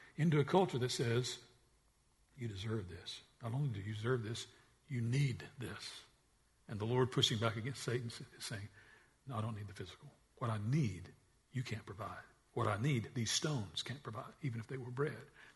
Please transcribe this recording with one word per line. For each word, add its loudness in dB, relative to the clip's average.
into 6
a 8
culture 6
that 2
says, 2
"You -4
deserve -2
this. -10
Not -2
only 2
do -2
you -4
deserve 2
this, -4
you 0
need 2
this." -8
And -6
the -2
Lord 4
pushing 4
back 2
against -4
Satan 0
is -12
saying, -6
"No, -4
I 0
don't -2
need -8
the -12
physical. -12
What 0
I 0
need, 2
you -2
can't -4
provide. -8
What 2
I 2
need, 2
these 0
stones 0
can't -6
provide, -8
even -2
if -8
they -6
were -8
bread. -2